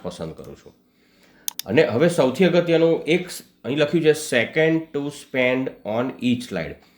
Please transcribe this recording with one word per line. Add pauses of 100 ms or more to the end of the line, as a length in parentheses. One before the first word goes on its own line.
પસંદ
કરું
છું. (920)
અને
હવે
સૌથી
અગત્યનું
એક
સ-, (220)
અહીં
લખ્યું
છે
second (160)
to
spend
on
each
slide. (240)